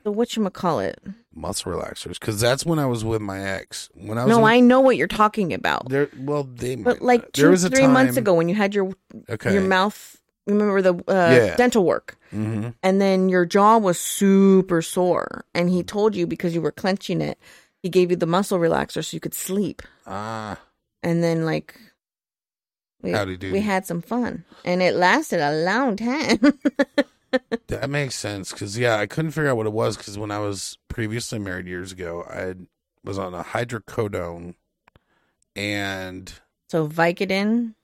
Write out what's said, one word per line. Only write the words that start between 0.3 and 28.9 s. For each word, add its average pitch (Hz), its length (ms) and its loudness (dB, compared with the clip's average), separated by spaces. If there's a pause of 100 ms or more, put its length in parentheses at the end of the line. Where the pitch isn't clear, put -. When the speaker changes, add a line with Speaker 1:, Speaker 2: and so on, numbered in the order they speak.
Speaker 2:
Muscle 87 380 -6
relaxers. - 460 -8
'Cause 107 220 -6
that's 123 260 0
when 165 120 0
I 143 80 0
was 117 180 -2
with 113 180 -2
my 98 180 -6
ex. - 540 -8
When 104 240 -8
I 120 60 -2
was 208 60 4
Speaker 1:
No, 233 100 6
Speaker 2:
in 220 40 6
Speaker 1:
I 226 160 6
know 247 200 8
what 262 160 6
you're 143 100 0
talking 208 460 0
about. 90 360 -4
Speaker 2:
there, 139 200 0 (100)
well, 143 260 -4
they 123 320 -8
Speaker 1:
But, 220 240 0
Speaker 2:
might - 20 -18
Speaker 1:
like, 247 200 4
Speaker 2:
not. - 120 -20
There - 120 6
Speaker 1:
two, - 40 8
Speaker 2:
was 180 140 6
a 185 60 0
Speaker 1:
three 262 160 6
months 262 280 6
Speaker 2:
time 254 80 0
Speaker 1:
ago 202 120 4
when 170 140 4
you 180 60 0
had 202 200 0
your, 190 180 -2 (380)
Speaker 2:
Okay. - 220 -2
Speaker 1:
your 196 100 2
mouth, 190 540 0 (300)
remember 202 360 2
the, 185 120 4 (140)
uh, 180 220 4 (160)
Speaker 2:
Yeah. 85 100 -2
Speaker 1:
dental 240 280 4
work. - 320 -2 (180)
Speaker 2:
Mm-hmm. 107 360 -4 (120)
Speaker 1:
And 190 180 2
then 190 280 2
your 180 180 2
jaw 208 320 6
was 185 220 0
super 190 840 4
sore. - 640 -2 (100)
And 175 160 0
he 180 120 0
told 208 340 0
you 170 100 -2
because 165 280 -4
you 165 60 -2
were 151 120 -2
clenching 190 480 -4
it, 147 180 -6 (440)
he 190 60 -6
gave 175 220 2
you 180 60 0
the 175 100 -2
muscle 185 320 0
relaxer 160 460 -2
so - 100 -10
you 165 60 -10
could - 140 -10
sleep. 190 480 -6 (240)
Speaker 2:
Ah. 107 520 -10 (440)
Speaker 1:
And 170 200 0
then, 165 220 0
like, 156 340 -6 (1200)
we, 180 120 -6
Speaker 2:
Howdy 98 240 -4
doody. 92 160 -8
Speaker 1:
we 196 80 0
had 196 260 -2
some 170 160 -6
fun. 226 420 -6 (200)
And 180 180 0
it 165 140 2
lasted 185 440 2
a 151 240 0
long 226 320 -2
time. 247 720 0
<laughs> - 20 0 (1000)
Speaker 2:
That 110 200 -4
makes 143 260 -4
sense. 101 380 -8
'Cause, 104 240 -10
yeah, 120 220 2